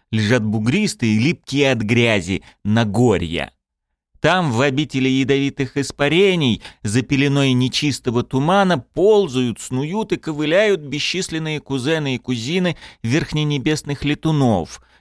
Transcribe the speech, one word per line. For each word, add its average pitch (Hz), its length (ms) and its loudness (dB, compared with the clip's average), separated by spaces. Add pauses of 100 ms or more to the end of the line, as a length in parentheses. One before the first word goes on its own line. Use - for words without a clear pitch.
(100)
лежат 110 340 2
бугристые, 113 720 0
липкие 139 540 0
от 120 60 0
грязи, 107 640 0 (200)
нагорья. 101 880 0 (680)
Там, 165 320 2
в 113 80 0
обители 135 480 0
ядовитых 135 680 0
испарений, 147 840 0 (200)
за 110 200 0
пеленой 139 500 2
нечистого 123 720 0
тумана, 175 560 0
ползают, 147 800 0
снуют 156 520 -4
и 180 40 0
ковыляют 160 640 0
бесчисленные 156 800 -6
кузены 139 540 -2
и 120 40 -4
кузины 143 580 -2 (260)
верхненебесных 147 1040 -2
летунов, 143 760 0 (200)